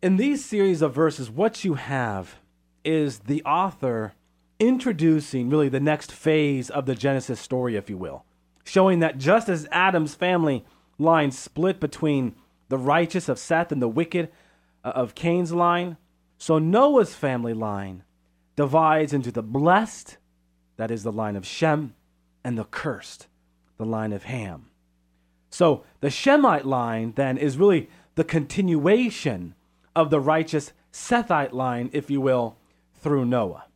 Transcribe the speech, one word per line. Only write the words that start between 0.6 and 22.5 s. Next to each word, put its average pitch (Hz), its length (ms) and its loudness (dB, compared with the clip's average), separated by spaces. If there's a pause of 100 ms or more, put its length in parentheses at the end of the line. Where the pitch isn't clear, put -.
of 143 140 0
verses, 143 340 0
what 160 340 -2
you 180 120 0
have 113 640 -6 (440)
is 151 360 -2
the 143 240 -4
author 135 680 -2 (460)
introducing 160 920 2
really 147 200 4
the 131 100 -2
next 147 320 -2
phase 143 580 0
of 139 160 -4
the 131 100 -2
Genesis 131 440 -2
story, 123 360 -4
if 98 140 -6
you 101 80 -8
will, 82 260 -10 (400)
showing 190 360 4
that 160 180 0
just 190 320 2
as 156 220 -2
Adam's 175 440 2
family 165 480 0 (340)
line 156 340 4
split 180 480 -4
between 143 560 -2 (340)
the 135 80 -2
righteous 165 500 0
of 131 100 -2
Seth 165 340 -2
and 139 100 -2
the 120 80 0
wicked, 165 420 -4 (520)
uh, 120 60 -6
of 131 260 -4
Cain's 175 360 0
line, 175 460 0 (400)
so 160 200 2
Noah's 220 560 4
family 120 400 -4
line 98 500 -6 (520)
divides 156 580 2
into 123 180 -2
the 110 120 -6
blessed, 165 720 0 (600)
that 113 120 -4
is 113 140 -6
the 110 80 -4
line 104 240 -4
of 98 100 -8
Shem, 151 480 0 (500)
and 120 140 -4